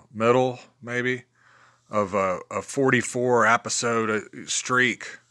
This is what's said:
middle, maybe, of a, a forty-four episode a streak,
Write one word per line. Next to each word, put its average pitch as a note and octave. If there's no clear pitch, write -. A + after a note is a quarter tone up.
middle, B2
maybe, B2
of G#2
a, F#2+
a G2+
forty-four B2
episode A2+
a G#2+
streak, B2